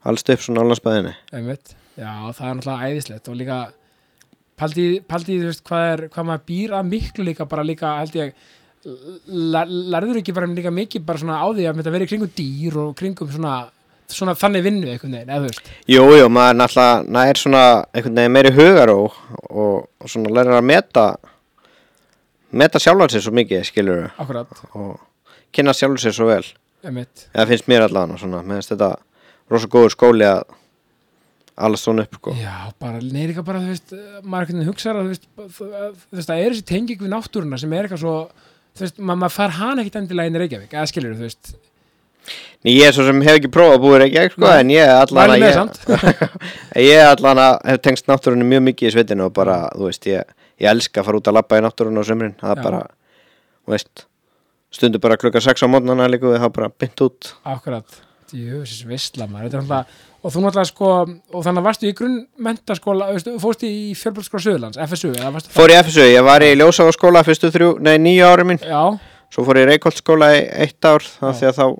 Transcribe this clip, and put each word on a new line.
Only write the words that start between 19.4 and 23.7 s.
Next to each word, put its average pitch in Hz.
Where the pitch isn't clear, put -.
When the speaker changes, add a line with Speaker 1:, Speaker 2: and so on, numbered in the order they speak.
Speaker 1:
og, 104
og -
svona 110
lærir 123
að 120
meta, 135
meta 147
sjálfan 170
sig 107
svo 110
mikið, 95
skilurðu. 90